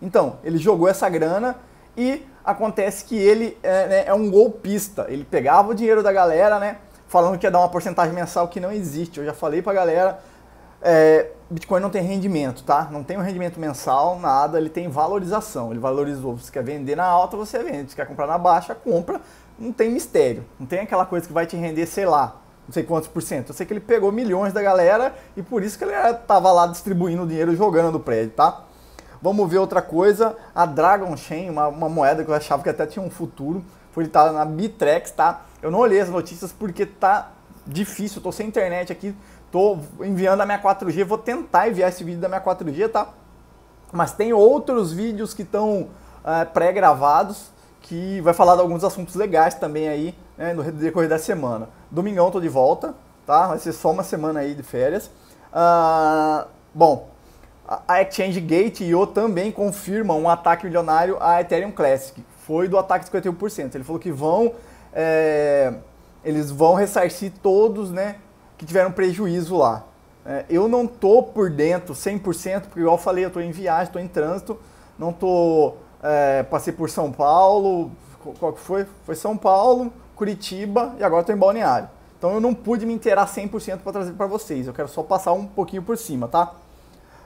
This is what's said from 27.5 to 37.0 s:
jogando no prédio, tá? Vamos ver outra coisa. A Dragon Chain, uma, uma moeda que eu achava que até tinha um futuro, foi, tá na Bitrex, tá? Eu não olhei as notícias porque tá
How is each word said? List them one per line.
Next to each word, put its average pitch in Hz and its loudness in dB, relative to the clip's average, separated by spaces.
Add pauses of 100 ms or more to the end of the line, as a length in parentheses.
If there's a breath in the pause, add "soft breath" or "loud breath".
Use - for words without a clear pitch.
jogando 165 2
no 156 -2
prédio, 113 -2
tá? 160 2 (560 loud breath)
Vamos 196 0
ver 180 2
outra 190 0
coisa. 208 2 (180 loud breath)
A 170 2
Dragon 180 2
Chain, 170 -10
uma, 151 0
uma 156 -4
moeda 156 2
que 156 -4
eu 151 0
achava 147 -2
que - -6
até 156 -2
tinha 190 -10
um 175 -8
futuro, 170 -8 (280 loud breath)
foi, 160 -4
tá 156 6
na 156 0
Bitrex, 156 -2
tá? 165 0 (180 loud breath)
Eu 156 -6
não 165 0
olhei 208 4
as 185 0
notícias 180 -6
porque 196 -6
tá 196 0 (340)